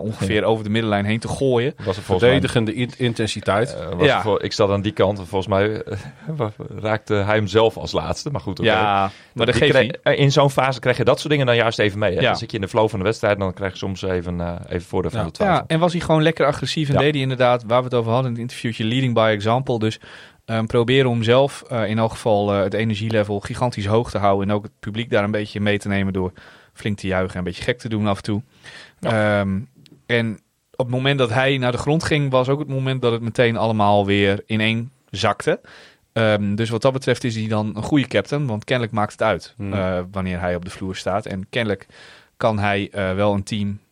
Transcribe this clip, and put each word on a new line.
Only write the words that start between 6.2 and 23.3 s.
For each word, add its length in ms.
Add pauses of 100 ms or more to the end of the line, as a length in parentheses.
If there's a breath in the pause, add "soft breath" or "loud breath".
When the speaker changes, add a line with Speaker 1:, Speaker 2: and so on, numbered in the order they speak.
Speaker 2:
wa-, 140 (280)
raakte 340
hij 220
hem 120
zelf 300
als 140
laatste. 380
Maar 120
goed, 180
oké. 100
Speaker 1:
Ja, 320
maar 100 (220 loud breath)
dat 120
Speaker 2:
Die 100
Speaker 1:
geeft 160
Speaker 2:
kreeg, 120
Speaker 1:
niet. 200
Speaker 2:
eh, 160
in 120
zo'n 180
fase 300
krijg 180
je 60
dat 160
soort 120
dingen 140
dan 100
juist 240
even 200
mee, 160
hè? 60
Speaker 1:
Ja. 60
Speaker 2:
Dan 100
zit 140
je 60
in 60
de 60
flow 200
van 100
de 60
wedstrijd 280
en 60
dan 140
krijg 180
je 60
soms 240
even, 400
eh, 140 (120)
even 200
voordeel 240
van 80
Speaker 3:
Ja. 60
Speaker 2:
de 60
twijfel. 260
Speaker 1:
Ja, 100
en 120
was 120
hij 100
gewoon 220
lekker 220
agressief 420
en 60
Speaker 2:
Ja. 60
Speaker 1:
deed 140
hij 80
inderdaad, 460
waar 120
we 60
het 80
over 180
hadden 160
in 60
het 80
interviewtje, 420
leading 300
by 220
example. 440
Dus, 200 (460 loud breath)
ehm, 200
proberen 440
om 140
zelf, 460
eh, 200
in 80
elk 140
geval, 420
eh, 80
het 120
energielevel 640